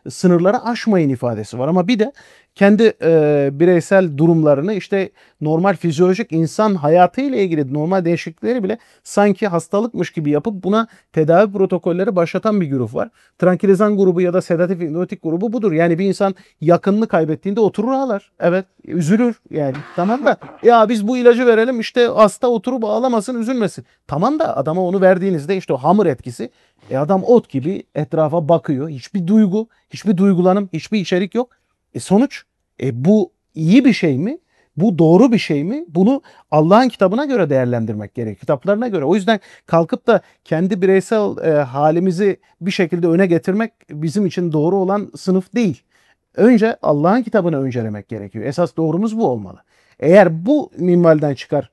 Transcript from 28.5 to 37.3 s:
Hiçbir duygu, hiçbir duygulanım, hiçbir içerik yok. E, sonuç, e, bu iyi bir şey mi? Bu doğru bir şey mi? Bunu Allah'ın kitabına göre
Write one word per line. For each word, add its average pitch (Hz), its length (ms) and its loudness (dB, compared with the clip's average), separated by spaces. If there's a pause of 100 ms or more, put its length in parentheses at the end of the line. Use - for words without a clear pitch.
Hiçbir 165 380 -8
duygu, 214 420 2 (220)
hiçbir 202 260 -2
duygulanım, 185 560 2
hiçbir 185 280 -6
içerik 185 340 -4
yok. 240 160 -4 (440)
E, - 60 -10
sonuç, 226 420 0 (400)
e, 127 220 -4
bu 208 260 2 (240)
iyi 175 300 2
bir 254 80 4
şey 147 260 0
mi? 233 200 -6 (380)
Bu 180 220 0
doğru 175 340 6
bir 220 60 2
şey 147 260 -2
mi? 269 240 -6
Bunu 196 340 0 (280)
Allah'ın 180 380 4
kitabına 214 360 -2
göre 233 260 -2